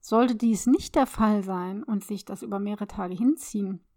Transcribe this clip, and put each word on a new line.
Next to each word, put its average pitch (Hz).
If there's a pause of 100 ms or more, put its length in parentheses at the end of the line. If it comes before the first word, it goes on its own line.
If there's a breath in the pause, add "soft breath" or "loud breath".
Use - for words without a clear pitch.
Sollte 240
dies 226
nicht 269
der 262
Fall 214
sein 190
und 208
sich 202
das -
über 202
mehrere 202
Tage 185
hinziehen 202 (120)